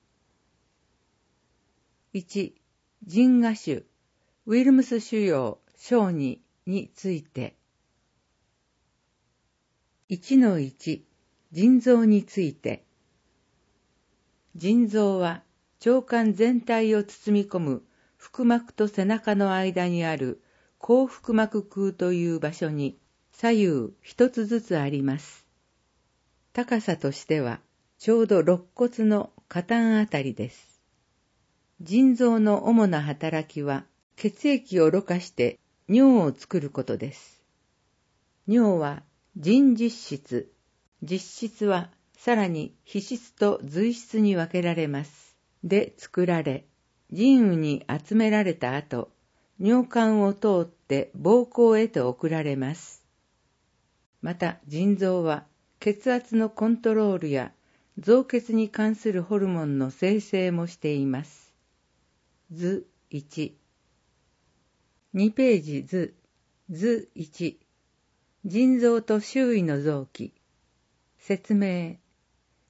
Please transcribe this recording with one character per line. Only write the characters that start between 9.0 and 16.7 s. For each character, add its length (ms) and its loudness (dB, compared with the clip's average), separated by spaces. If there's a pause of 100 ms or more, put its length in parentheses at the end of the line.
一 280 -2
の 220 4
一、 480 -8 (460)
腎 260 4
臓 260 4
に 200 4
つ 160 -6
い 140 -2
て。 300 -10 (1700)
腎 320 2
臓 320 0
は 240 -4 (420)
腸 160 4
管 300 0
全 280 2
体 360 0